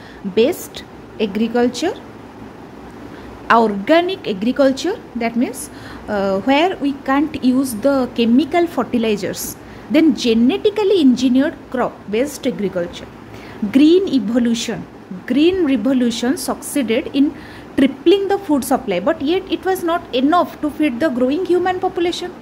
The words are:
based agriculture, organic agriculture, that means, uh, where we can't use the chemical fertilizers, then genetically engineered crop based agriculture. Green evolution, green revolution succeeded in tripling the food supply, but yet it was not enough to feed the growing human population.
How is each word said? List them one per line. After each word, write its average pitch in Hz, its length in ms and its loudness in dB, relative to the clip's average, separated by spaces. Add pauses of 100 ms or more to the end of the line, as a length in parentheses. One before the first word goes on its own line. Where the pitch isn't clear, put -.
(340)
based - 480 0 (380)
agriculture, 233 760 0 (1500)
organic 233 800 0
agriculture, 262 720 -2 (160)
that 233 220 -4
means, 339 340 -4 (380)
uh, 196 320 -2
where 285 380 2
we 277 160 -2 (100)
can't 277 400 0
use 254 300 2
the 254 420 0
chemical 269 500 2
fertilizers, 226 880 -2 (320)
then 302 280 6
genetically 381 840 2
engineered 262 540 4 (160)
crop 240 220 -2 (180)
based 262 340 -2
agriculture. 185 600 -4 (640)
Green 330 380 6
evolution, 233 760 0 (420)
green 330 380 4
revolution 247 720 2
succeeded 240 800 -2
in 285 180 4 (440)
tripling 349 500 4
the 392 120 2
food 294 260 0
supply, 208 340 0
but 285 240 0
yet 349 300 0
it 330 120 -4
was 370 200 0
not 339 180 0 (100)
enough 294 480 2
to 294 100 -2
feed 294 280 0
the 320 120 2
growing 262 360 0
human 359 320 2
population. 359 640 -4